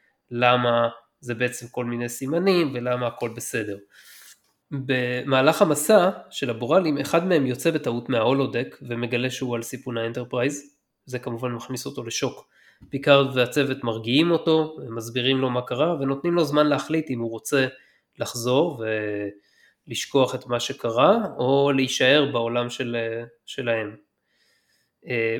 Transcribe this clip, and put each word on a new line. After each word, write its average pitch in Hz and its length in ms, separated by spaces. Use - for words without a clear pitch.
למה 120 580
זה 120 160
בעצם 120 320
כל 123 180
מיני 120 240
סימנים 165 640
ולמה 123 340
הכל 117 280
בסדר. 104 420
במהלך 131 880
המסע 180 480
של 127 200
הבוראלים, 143 480
אחד 170 300
מהם 156 180
יוצא 127 260
בטעות 120 380
מההולודק 131 720
ומגלה 120 480
שהוא 120 260
על 117 60
סיפון 120 360
האנטרפרייז. 123 800
זה 123 140
כמובן 123 320
מכניס 120 340
אותו - 180
לשוק. - 440
פיקארד 135 480
והצוות 127 460
מרגיעים 120 480
אותו, 160 460
הם 113 80
מסבירים 120 420
לו 131 120
מה 123 120
קרה 147 380
ונותנים 139 340
לו 170 100
זמן 147 240
להחליט 151 420
אם 120 100
הוא 117 120
רוצה 131 360
לחזור 127 640
ולשכוח 131 480
את 120 120
מה 120 120
שקרה, 131 580
או 139 340
להישאר 135 640
בעולם 120 360
של, 120 280
שלהם. 110 500
אה, 113 320